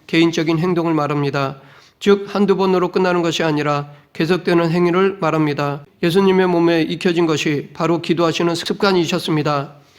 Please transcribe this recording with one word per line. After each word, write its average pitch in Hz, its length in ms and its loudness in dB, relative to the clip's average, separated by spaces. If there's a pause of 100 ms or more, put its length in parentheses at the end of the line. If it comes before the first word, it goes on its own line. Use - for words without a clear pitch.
개인적인 165 520 0
행동을 165 360 0
말합니다. 143 640 -2 (400)
즉 202 280 2
한두 196 280 0
번으로 185 320 0
끝나는 180 340 0
것이 165 200 -2
아니라 147 480 -2 (220)
계속되는 170 580 0
행위를 180 500 2
말합니다. 147 640 -2 (160)
예수님의 185 460 2
몸에 170 340 2
익혀진 170 440 0
것이 151 460 -2
바로 165 300 -2
기도하시는 170 520 0
습관이셨습니다. 160 1200 -2 (240)